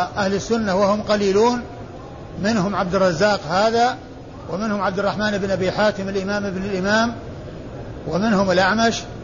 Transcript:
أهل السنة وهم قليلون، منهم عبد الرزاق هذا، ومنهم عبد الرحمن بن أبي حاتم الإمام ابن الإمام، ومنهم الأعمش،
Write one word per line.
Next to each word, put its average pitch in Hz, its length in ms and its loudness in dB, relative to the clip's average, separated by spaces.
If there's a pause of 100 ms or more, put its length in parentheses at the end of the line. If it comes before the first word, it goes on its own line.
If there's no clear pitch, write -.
(180)
أهل 196 160 2
السنة 208 420 0
وهم 202 260 4
قليلون، 214 600 4 (840)
منهم 202 320 2
عبد 185 200 0
الرزاق 190 440 4 (100)
هذا، 226 480 2 (520)
ومنهم 202 320 -2
عبد 190 180 -2
الرحمن 202 380 0
بن 196 140 -2
أبي 185 200 0
حاتم 196 380 0
الإمام 202 360 -2
ابن 190 180 -4
الإمام، 208 520 0 (920)
ومنهم 190 440 2
الأعمش، 202 500 4 (220)